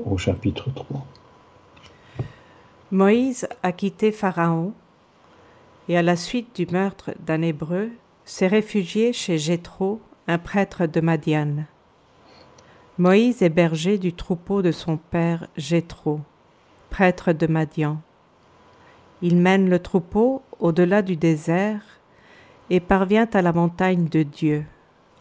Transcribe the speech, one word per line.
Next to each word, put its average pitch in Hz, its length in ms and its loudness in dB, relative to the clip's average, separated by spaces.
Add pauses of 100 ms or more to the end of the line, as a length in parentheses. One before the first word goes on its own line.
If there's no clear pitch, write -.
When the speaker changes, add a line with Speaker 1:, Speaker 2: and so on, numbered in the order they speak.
Speaker 1:
au 101 120 -4
chapitre - 580 -4
trois. 139 300 -10 (1900)
Speaker 2:
Moïse 220 560 2 (160)
a 180 100 0
quitté 196 400 -2
Pharaon 175 600 -2 (1160)
et, 175 80 0
à 170 60 4
la 175 140 4
suite 226 400 -6
du 175 160 -2
meurtre 185 400 -4 (120)
d'un 160 180 -2
Hébreu, 165 480 -4 (340)
s'est - 240 0
réfugié 214 640 0
chez 175 260 -2
Jéthro, 175 640 -4 (260)
un 170 120 0
prêtre 190 480 -2
de 160 140 -2
Madian. 156 640 0 (1300)
Moïse 202 440 4
est 175 80 4
berger 165 480 2
du 180 160 -2
troupeau 190 480 -4
de 175 100 2
son 156 240 -4
père 170 500 -2 (100)
Jéthro, 160 640 -4 (680)
prêtre 180 420 2
de 165 140 -2
Madian. 156 520 -2 (1200)
Il 175 140 4
mène 185 340 4
le 180 80 4
troupeau 208 640 -2 (180)
au-delà 175 420 2
du 190 140 -2
désert 170 680 0 (840)
et 180 120 2
parvient 196 520 2
à 196 100 4
la 175 100 2
montagne 175 560 2
de 160 140 2
Dieu, 151 420 -2 (560)